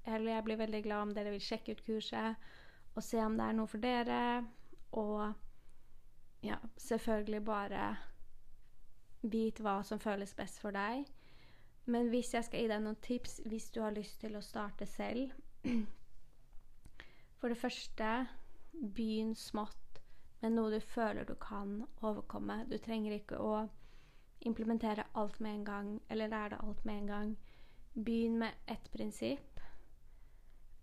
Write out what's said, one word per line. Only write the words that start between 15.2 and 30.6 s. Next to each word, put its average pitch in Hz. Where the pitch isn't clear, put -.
<clears throat> 247
For 240
det 233
første, 240
begynn 220
smått -
med 226
noe 220
du 214
føler 208
du -
kan 202
overkomme. 208
Du 226
trenger 214
ikke -
å 214
implementere 220
alt 208
med 214
en 208
gang, 202
eller 220
lære 208
det 202
alt 208
med 208
en 202
gang. 208
Begynn 226
med -
ett -
prinsipp, 220